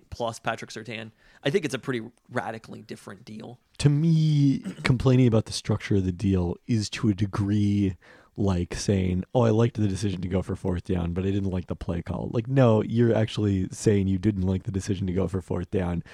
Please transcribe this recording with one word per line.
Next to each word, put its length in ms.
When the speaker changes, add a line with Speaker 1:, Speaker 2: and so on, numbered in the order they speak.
Speaker 1:
plus 300
Patrick 320
Surtain. 400
I 60
think 160
it's 80
a 60
pretty 220
radically 520
different 420
deal. 360
Speaker 2:
To 120
me, 680
<clears throat> 240
complaining 440
about 180
the 80
structure 440
of 80
the 60
deal 460
is 220
to 200
a 40
degree 840
like 380
saying, 480
"Oh, 100
I 60
liked 280
the 100
decision 340
to 60
go 140
for 140
fourth 280
down, 300
but 120
I 60
didn't 200
like 160
the 80
play 260
call." 320
Like, 140
no, 360
you're 320
actually 560
saying 360
you 100
didn't 260
like 200
the 80
decision 360
to 60
go 140
for 140
fourth 300
down, 320